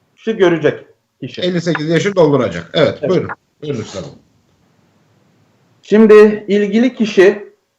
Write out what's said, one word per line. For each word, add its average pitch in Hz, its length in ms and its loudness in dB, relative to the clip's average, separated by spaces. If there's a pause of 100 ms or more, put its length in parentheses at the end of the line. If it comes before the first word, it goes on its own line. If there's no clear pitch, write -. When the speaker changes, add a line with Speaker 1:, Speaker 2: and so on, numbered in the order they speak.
(280)
Speaker 1:
görecek 170 580 -2 (360)
kişi. - 200 -14
Speaker 2:
Elli 180 200 -4
sekiz 156 280 -6
yaşı 170 260 -2
dolduracak. 123 580 -2
Evet, 143 280 -2
Speaker 1:
Evet. - 80 -6
Speaker 2:
buyurun. 160 200 -2 (320)
Buyurun 139 180 -10
üstadım. 95 300 -14 (1700)
Speaker 1:
Şimdi 214 640 6
ilgili 208 480 -2
kişi 208 580 0 (260)